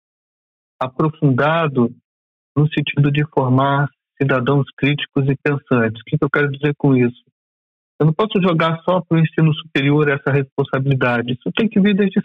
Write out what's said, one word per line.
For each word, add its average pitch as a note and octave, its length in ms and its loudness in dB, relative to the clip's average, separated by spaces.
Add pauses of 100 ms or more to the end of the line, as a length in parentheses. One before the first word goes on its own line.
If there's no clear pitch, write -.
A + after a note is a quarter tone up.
(800)
aprofundado C#3 1120 0 (640)
no D3 160 2
sentido D3 400 0
de D3 140 0
formar C3+ 640 0 (320)
cidadãos C3+ 460 0 (100)
críticos C#3+ 520 -2
e C3+ 80 0
pensantes. A#2+ 640 -2
O - 40 -20
que D#3 140 -4
que D#3 60 -2
eu C#3+ 60 -2
quero D3 200 0
dizer C#3+ 260 -4
com C3+ 200 2
isso? B2 260 0 (800)
Eu D3+ 60 2
não D#3+ 60 2
posso G#3+ 300 -2
jogar E3 400 0
só F3+ 180 0
pro E3 200 0
ensino D#3+ 340 2
superior D3 540 0
essa C#3 240 -2
responsabilidade. C3+ 1000 -2
Isso F3+ 240 -8
tem A3 120 0
que G3+ 120 0
vir G3+ 140 4
desde G3 300 0